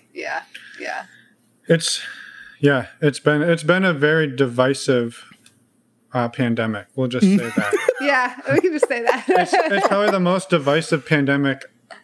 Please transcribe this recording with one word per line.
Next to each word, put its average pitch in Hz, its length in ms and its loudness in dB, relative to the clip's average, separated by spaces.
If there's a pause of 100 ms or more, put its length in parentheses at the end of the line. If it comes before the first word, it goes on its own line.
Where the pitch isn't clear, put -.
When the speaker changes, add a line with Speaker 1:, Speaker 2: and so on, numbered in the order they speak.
(120)
Speaker 1:
Yeah, - 300 -8 (380)
yeah. - 240 -10 (640)
Speaker 2:
It's, - 340 0 (580)
yeah, 139 260 2 (140)
it's 147 200 0
been, 151 220 2
it's 165 200 0
been 180 220 2
a 185 80 2
very 151 420 2
divisive, 127 920 0 (880)
uh, 120 160 0
pandemic. 113 580 -4 (100)
We'll 131 120 -2
just 123 180 0
say 190 100 4
that. 208 380 -2 (140)
Speaker 1:
<laughs> - 120 -2
Yeah, 262 340 0 (180)
we 302 80 2
can 359 120 0
just 302 160 0
say 240 140 -4
that. 240 260 0
Speaker 2:
It's, 359 260 2
it's 330 320 2
probably 202 240 2
the 196 100 2
most 180 300 0
divisive 151 560 0
pandemic 139 580 0 (400)